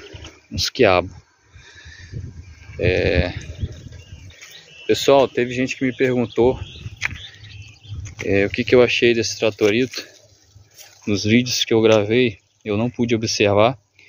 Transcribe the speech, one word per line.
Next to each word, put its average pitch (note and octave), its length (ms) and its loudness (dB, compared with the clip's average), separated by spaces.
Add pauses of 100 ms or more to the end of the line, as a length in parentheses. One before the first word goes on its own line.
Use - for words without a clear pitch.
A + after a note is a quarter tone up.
(520)
uns - 180 -4
quiabo. F#2 400 4 (1700)
É, F2+ 560 0 (1500)
pessoal, C3+ 420 4
teve B2 240 -4
gente B2+ 240 -4
que - 80 -6
me B2+ 80 -2
perguntou, B2 680 0 (1600)
é, G2 220 0
o G2+ 60 -6
que B2 120 -4
que A#2+ 120 2
eu B2 80 8
achei A#2 320 2
desse A2+ 240 -4
tratorito. A2 680 0 (1000)
Nos G#2 160 -2
vídeos A#2+ 420 2
que - 80 0
eu A2+ 80 4
gravei, A2 560 2 (260)
eu G#2 140 -2
não A#2 100 0
pude A#2 280 -2
observar. G#2+ 640 2 (300)